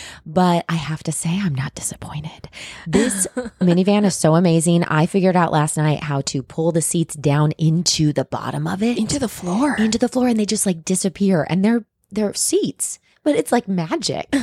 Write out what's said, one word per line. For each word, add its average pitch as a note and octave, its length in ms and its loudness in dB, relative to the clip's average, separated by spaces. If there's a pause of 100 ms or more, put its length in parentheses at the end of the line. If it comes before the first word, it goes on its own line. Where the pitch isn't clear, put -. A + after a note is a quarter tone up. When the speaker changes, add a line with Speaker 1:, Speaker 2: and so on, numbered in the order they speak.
(260)
Speaker 1:
But F3 440 2
I E3 60 -2
have D3+ 280 -6
to D#3+ 80 -6
say, - 180 -4 (120)
I'm E3 140 -2
not C3+ 200 -6
disappointed. - 760 -12 (380)
This G3 440 0
Speaker 2:
<laughs> - 40 -14 (240)
Speaker 1:
minivan F#3+ 460 4
is F3+ 100 2
so D#3 200 4
amazing. E3+ 500 4
I D#3 200 2
figured F#3 300 2
out F3 160 2
last D3+ 240 2
night D3+ 280 0
how C#3+ 180 -2
to C#3 220 -4
pull E3 280 -2
the E3 120 2
seats - 320 -2
down D3 380 2
into D#3+ 600 2
the C3 120 -2
bottom C3 420 -6
of F#3+ 160 -4
it. A#3 140 0
Speaker 2:
Into A3 220 -2
the B3+ 100 -2
floor. G#3+ 480 -2
Speaker 1:
Into A3 200 0
the B3 120 0
floor. B3+ 180 0
And A3+ 120 2
they G#3 60 0
just, G3+ 200 -2
like, E3+ 200 -2
disappear. F#3 640 0
And F#3+ 160 2
they're, A3+ 180 2 (280)
they're G#3 220 -2
seats, - 680 -4 (240)
but D4 120 2
it's - 160 -2
like A#3+ 160 2
magic. F#3 600 -4 (160)